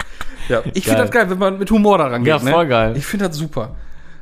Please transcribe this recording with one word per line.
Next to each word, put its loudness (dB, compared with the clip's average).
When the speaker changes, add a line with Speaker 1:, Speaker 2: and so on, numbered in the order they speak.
Speaker 1:
Ja, 2
ich -2
Speaker 2:
Geil. 2
Speaker 1:
find 4
das 0
geil, 2
wenn -2
man 0
mit -4
Humor 6
da 2
rangeht, 0
Speaker 2:
Ja, 4
voll 2
Speaker 1:
ne? 0
Speaker 2:
geil. 2
Speaker 1:
Ich -6
find -4
das -2
super. -6